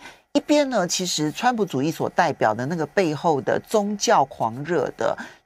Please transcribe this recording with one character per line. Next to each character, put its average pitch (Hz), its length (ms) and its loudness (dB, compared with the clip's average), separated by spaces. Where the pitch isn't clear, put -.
一 285 80 2
边 294 280 2
呢， 220 200 0
其 - 180 -4
实 156 240 -2
川 247 240 0
普 220 100 0
主 143 160 -2
义 156 120 0
所 127 180 -4
代 170 220 2
表 113 200 2
的 120 140 -4
那 160 80 -4
个 160 100 -2
背 160 300 0
后 147 260 0
的 - 200 0
宗 208 360 -2
教 196 280 4
狂 120 400 -4
热 147 320 -2
的、 - 200 -2